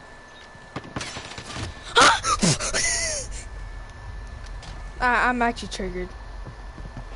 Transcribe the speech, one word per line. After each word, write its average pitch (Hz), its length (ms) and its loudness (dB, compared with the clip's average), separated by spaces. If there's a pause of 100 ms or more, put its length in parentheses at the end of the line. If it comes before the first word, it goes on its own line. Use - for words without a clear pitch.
(760)
<gasps> - - 0
I, 240 280 4
I'm 247 120 2
actually 233 260 0
triggered. 180 400 -4 (1080)